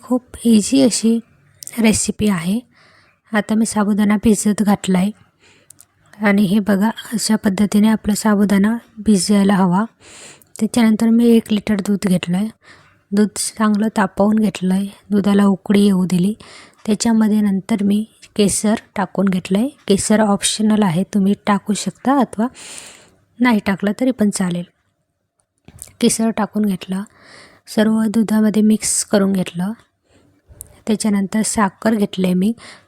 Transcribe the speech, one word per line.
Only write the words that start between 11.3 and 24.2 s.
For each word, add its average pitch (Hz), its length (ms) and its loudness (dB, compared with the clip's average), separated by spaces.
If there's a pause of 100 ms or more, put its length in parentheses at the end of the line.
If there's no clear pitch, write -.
लिटर 214 220 -2
दूध 196 320 -2
घेतलं 180 300 -2
आहे. 214 100 -4 (640)
दूध 202 240 2
चांगलं 214 520 -2 (100)
तापवून 202 380 0
घेतलं 185 380 -2
आहे, 196 140 -2 (220)
दुधाला 202 360 2
उकळी 202 360 2
येऊ 190 240 2
दिली. 180 280 0 (520)
त्याच्यामध्ये 214 560 2
नंतर 202 420 -2
मी 208 220 0 (300)
केसर 202 400 0 (200)
टाकून 196 300 -2
घेतलं 190 320 -2
आहे. 233 100 -2
केसर 214 520 0
ऑप्शनल 214 640 0
आहे, 180 200 0
तुम्ही 196 300 0 (120)
टाकू 202 280 -2
शकता 254 460 -2
अथवा 226 280 -2 (920)
नाही 233 260 2
टाकलं 202 340 -2
तरी 262 120 0
पण 214 180 0